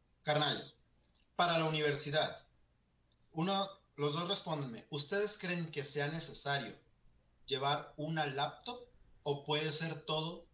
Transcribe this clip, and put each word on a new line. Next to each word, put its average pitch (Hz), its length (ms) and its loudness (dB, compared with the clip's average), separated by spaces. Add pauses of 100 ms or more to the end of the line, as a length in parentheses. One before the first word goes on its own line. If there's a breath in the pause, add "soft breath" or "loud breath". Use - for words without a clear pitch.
(220)
carnales, - 540 2 (600)
para 175 220 4
la 160 80 4
universidad, 151 800 2 (840)
uno, 196 360 2 (280)
los 147 180 0
dos 175 160 0
respóndenme, 143 640 -2
¿ustedes 202 440 0
creen 175 360 -2
que 139 120 -2
sea 143 240 -2
necesario 139 680 -4 (720)
llevar 139 500 0
una 156 300 0
laptop 151 600 -4 (360)
o 143 200 -2
puede 151 280 0
ser 160 340 -4
todo 160 480 -2